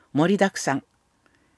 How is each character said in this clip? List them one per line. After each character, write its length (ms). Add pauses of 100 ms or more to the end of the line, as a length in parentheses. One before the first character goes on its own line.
(120)
盛 220
り 40
だ 120
く 80
さ 160
ん。 100 (720)